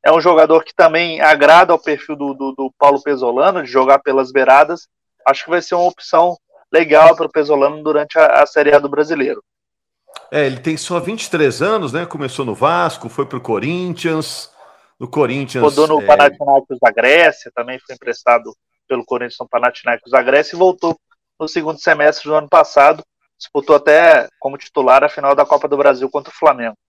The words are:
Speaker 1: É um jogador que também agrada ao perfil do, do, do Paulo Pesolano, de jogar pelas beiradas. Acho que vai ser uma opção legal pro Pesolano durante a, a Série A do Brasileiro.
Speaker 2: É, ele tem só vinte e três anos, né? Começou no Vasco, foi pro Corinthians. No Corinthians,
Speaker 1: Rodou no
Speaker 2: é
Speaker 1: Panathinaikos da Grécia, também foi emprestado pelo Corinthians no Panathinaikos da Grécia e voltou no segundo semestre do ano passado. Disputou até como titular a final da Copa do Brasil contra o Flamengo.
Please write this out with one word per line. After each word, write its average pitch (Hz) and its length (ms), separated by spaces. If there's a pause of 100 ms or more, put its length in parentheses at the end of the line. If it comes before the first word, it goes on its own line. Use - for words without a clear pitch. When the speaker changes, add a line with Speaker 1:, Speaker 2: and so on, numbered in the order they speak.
Speaker 1:
É - 60
um 160 100
jogador 160 440
que - 100
também 165 460
agrada 156 520
ao 165 60
perfil 151 380
do, 139 180
do, 135 180
do 135 260
Paulo 143 240
Pesolano, 143 600
de 127 80
jogar 135 280
pelas 131 340
beiradas. 139 560 (360)
Acho - 200
que 160 60
vai 175 120
ser 180 140
uma 175 120
opção 175 480 (360)
legal 160 420
pro 160 160
Pesolano 151 520
durante 151 360
a, 147 240
a 147 40
Série 147 280
A 143 60
do 143 80
Brasileiro. 147 540 (880)
Speaker 2:
É, 147 160
ele 131 120
tem 156 180
só 175 220
vinte 190 260
e - 60
três 143 320
anos, 185 300
né? 165 140
Começou 143 380
no 110 100
Vasco, 160 540
foi 139 180
pro 127 140
Corinthians. 160 1080 (480)
No 123 100
Corinthians, 131 540
Speaker 1:
Rodou 147 240
no 151 140
Speaker 2:
é - 60
Speaker 1:
Panathinaikos 143 760
da 117 100
Grécia, 123 640
também 123 240
foi - 160
emprestado 117 600 (340)
pelo 123 160
Corinthians 120 360
no 123 80
Panathinaikos 120 640
da 127 120
Grécia 135 320
e 170 40
voltou 180 400 (400)
no 156 100
segundo 156 320
semestre 151 480
do 156 60
ano 151 140
passado. 151 540 (360)
Disputou 147 380
até 151 520 (100)
como 139 200
titular 131 440
a 147 60
final 139 260
da 143 120
Copa 143 220
do 143 80
Brasil 135 340
contra 139 220
o - 40
Flamengo. 123 400 (120)